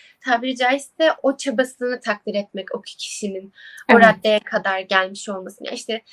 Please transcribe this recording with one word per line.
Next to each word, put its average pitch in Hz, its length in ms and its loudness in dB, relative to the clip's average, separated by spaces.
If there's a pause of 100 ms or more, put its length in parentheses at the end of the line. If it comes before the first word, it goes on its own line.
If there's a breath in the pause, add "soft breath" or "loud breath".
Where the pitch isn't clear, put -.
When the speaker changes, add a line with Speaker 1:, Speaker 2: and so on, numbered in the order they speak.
(260 soft breath)
Speaker 1:
tabiri 254 320 0
caizse 277 520 0 (140)
o 277 140 0
çabasını 247 640 -4
takdir 208 360 -6
etmek 202 400 -8
o 208 60 -8
ki-, - 160 -20
kişinin 196 560 -10 (400 loud breath)
o - 0 -
Speaker 2:
Evet. 226 80 10
Speaker 1:
raddeye 214 380 6
kadar 190 400 -4
gelmiş 190 500 -2
olmasını. 190 380 -10
Ya, - 60 -10
işte, 226 280 -8 (120 soft breath)